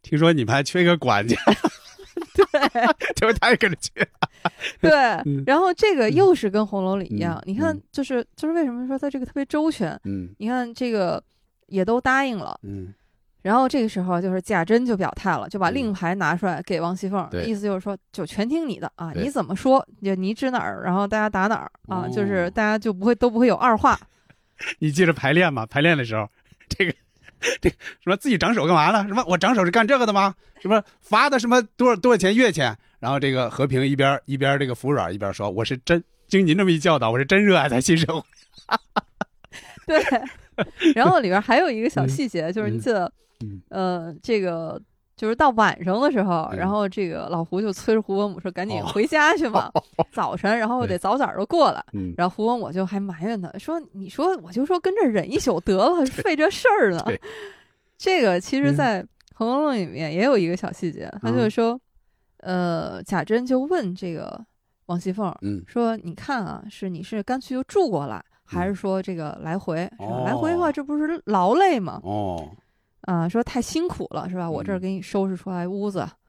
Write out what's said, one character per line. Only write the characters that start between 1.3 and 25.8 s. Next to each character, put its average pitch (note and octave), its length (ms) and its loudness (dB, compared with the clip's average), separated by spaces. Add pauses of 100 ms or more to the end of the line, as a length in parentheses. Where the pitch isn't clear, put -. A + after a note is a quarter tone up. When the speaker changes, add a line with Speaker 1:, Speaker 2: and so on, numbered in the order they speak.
Speaker 1:
<laughs> - 880 -2
Speaker 2:
对。 G4 100 6 (300)
Speaker 1:
<laughs> B3 400 0
结 A3 120 0
果 A3+ 140 4
他 A#3 100 4
也 A3+ 60 6
跟 G#3 140 2
着 D#3+ 60 -4
去。 - 140 -12 (920)
Speaker 2:
对， D#4 100 6 (340)
Speaker 1:
嗯。 C#3 220 -2
Speaker 2:
然 C#4+ 120 4
后 F4+ 140 4
这 G4+ 220 4
个 A3 160 2
又 F4+ 240 6
是 G#3+ 160 0
跟 G#3 160 2
红 G3 180 -2
楼 F#3+ 120 0
里 F#3+ 100 -6
一 G#2 120 -4
样， E3+ 200 -2
Speaker 1:
嗯。 - 80 -12
Speaker 2:
你 F#3+ 80 -6
看， D#4 200 0
Speaker 1:
嗯。 D4 80 -10 (100)
Speaker 2:
就 C#4 100 -4
是， B3 240 -2 (100)
就 D4+ 120 -4
是 E4 60 -2
为 E4+ 100 2
什 B3 100 -2
么 B3 140 -6
说 C4+ 100 -4
他 C#4+ 100 -2
这 C4+ 100 -6
个 B3 60 -4
特 - 80 -10
别 C#4 140 -4
周 D4+ 240 0
全？ E3+ 340 -4
Speaker 1:
嗯。 F#2+ 340 -8
Speaker 2:
你 G#3+ 100 -6
看 B3 260 -4
这 B3 160 -4
个 F#3 320 -2 (440)
也 F#3 180 0
都 A#3 160 2
答 C4+ 240 2
应 B3 120 -4
了。 - 280 -8
Speaker 1:
嗯。 G2 280 -10 (500)
Speaker 2:
然 G3 120 2
后 C4 140 4
这 C4 140 0
个 A3 60 0
时 G#3 120 -4
候 F3+ 220 0
就 F#3+ 100 -2
是 F#3 80 0
贾 F3 240 0
珍 A#3 220 2
就 A3+ 100 0
表 F#3 140 -2
态 F3 260 -2
了， G#2 140 -6
就 G#3 80 -8
把 F3+ 120 2
令 A#3 220 -2
牌 F3+ 220 -2
拿 E3+ 200 0
出 F#3 120 -2
来 E3 160 -2
给 E3+ 180 -4
王 E3+ 160 -2
熙 F#3 120 -6
凤 G3 120 -2
儿， D#3 100 -8
Speaker 1:
嗯。 - 0 -
对。 F2 140 -4
Speaker 2:
意 A3+ 100 -2
思 G3+ 80 -6
就 G3+ 120 -2
是 F#3+ 60 -4
说， G3 160 -8 (160)
就 F3+ 120 -6
全 G3+ 240 -4
听 D#4 200 -2
你 F#3+ 100 -6
的 - 180 -8
啊， E3 160 -10
Speaker 1:
对。 E3+ 100 -4
Speaker 2:
你 C4+ 80 -2
怎 B3 140 -2
么 F#3+ 100 -6
说， C4 320 2 (160)
就 G3 120 -2
你 F#3+ 180 -2
指 C4 180 -4
哪 B3 80 -2
儿， - 260 -6
然 F3+ 100 0
后 G3+ 120 0
大 G#3+ 120 -2
家 G#3+ 100 0
打 G3 180 0
哪 A3 100 0
儿 - 140 -10 (180)
啊， F#3 180 -4
Speaker 1:
哦。 F#3 60 -6
Speaker 2:
就 G#3 120 0
是 F#3 260 0
大 A3 120 -2
家 G#3+ 160 0
就 G#3+ 140 -2
不 F#3 120 -6
会， A#3+ 100 4
都 B3 140 2
不 A3+ 100 0
会 B3 80 6
有 G#3 100 4
二 A3+ 200 4
话。 A3+ 220 4 (400)
Speaker 1:
<laughs> - 400 -12
你 D#3 120 0
记 E3+ 140 4
着 E3 80 6
排 C3+ 200 0
练 E3+ 200 4
吗？ A2+ 140 -4
排 C#3+ 140 0